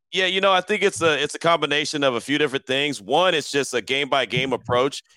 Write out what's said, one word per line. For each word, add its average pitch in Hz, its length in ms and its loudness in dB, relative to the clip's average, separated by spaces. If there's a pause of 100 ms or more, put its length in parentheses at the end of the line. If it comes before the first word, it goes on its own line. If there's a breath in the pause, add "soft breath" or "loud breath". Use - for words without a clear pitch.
(100)
Yeah, 185 140 0
you 185 160 -2
know, 196 100 4
I 185 100 4
think 202 200 -2
it's 185 220 0
a, 151 180 2
it's 143 140 -4
a - 40 -12
combination 151 640 0
of 131 120 2
a 113 60 -2
few 147 180 -2
different 135 260 -2
things. 135 340 -2
One, 160 360 2
it's 143 160 -4
just 135 240 -2
a 117 60 0
game-by-game 131 720 -2
approach 123 500 -2 (140 soft breath)